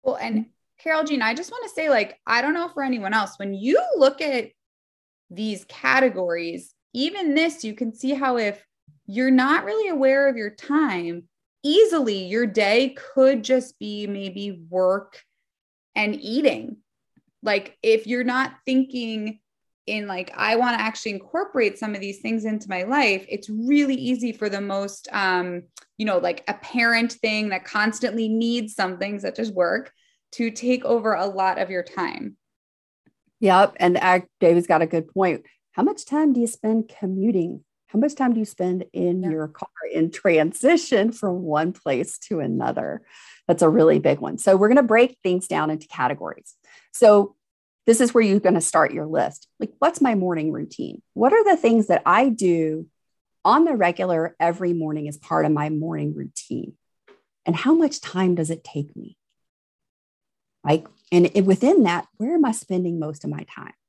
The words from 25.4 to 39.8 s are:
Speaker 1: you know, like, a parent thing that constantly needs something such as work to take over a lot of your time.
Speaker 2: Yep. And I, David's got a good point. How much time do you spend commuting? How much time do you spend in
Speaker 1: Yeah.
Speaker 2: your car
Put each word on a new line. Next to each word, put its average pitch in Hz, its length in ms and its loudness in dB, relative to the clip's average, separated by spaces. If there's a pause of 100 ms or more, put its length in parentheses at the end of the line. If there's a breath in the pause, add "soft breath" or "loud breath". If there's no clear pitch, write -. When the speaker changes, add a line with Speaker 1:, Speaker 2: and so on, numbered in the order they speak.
Speaker 1:
you 220 80 -4
know, 196 140 0
like, 175 300 -4
a 202 60 -4
parent 233 580 0
thing 214 360 -4
that 190 160 -6
constantly 220 640 -2
needs 226 460 -2
something 196 440 -4
such 190 200 -8
as 220 120 -4
work 185 420 -2 (400)
to 226 180 -4
take 247 340 -2
over 220 300 0
a 185 120 -2
lot 190 320 -2
of 185 120 -4
your 180 120 -4
time. - 540 -8 (1040)
Speaker 2:
Yep. 190 360 6
And 180 220 4
I, 180 280 2 (120)
David's 170 280 6
got 165 160 4
a 160 40 2
good 160 220 -4
point. 185 360 -2 (280 soft breath)
How 185 100 -2
much 392 220 0
time 294 280 2
do 240 80 2
you 233 60 2
spend 220 420 -2
commuting? 190 760 -2 (240)
How 240 100 -2
much 285 160 0
time 254 180 0
do 226 60 0
you 214 80 -2
spend 180 460 -4
in 180 300 -2
Speaker 1:
Yeah. 175 80 -2
Speaker 2:
your 156 180 -4
car - 200 -14 (240)